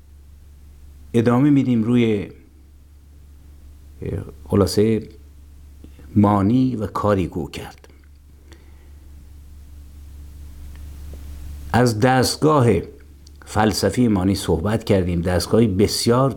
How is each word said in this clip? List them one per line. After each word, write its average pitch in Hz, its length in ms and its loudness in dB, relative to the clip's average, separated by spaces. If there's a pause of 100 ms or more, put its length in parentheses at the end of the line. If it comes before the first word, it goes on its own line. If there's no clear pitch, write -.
(1160)
ادامه 120 360 4
می‌دیم 123 320 2
روی، 113 460 0 (1700)
اه، - 80 -8 (360)
خلاصه 104 600 2 (1080)
مانی 107 600 2
و 107 100 -6
کاری 98 400 0
که 80 120 -10
او 71 120 -8
کرد. - 380 -16 (3750)
از 113 280 2
دستگاه 127 680 2 (760)
فلسفی 107 640 0
مانی 98 260 2
صحبت 98 500 -2
کردیم، 90 360 0
دستگاهی 90 460 2
بسیار 117 720 2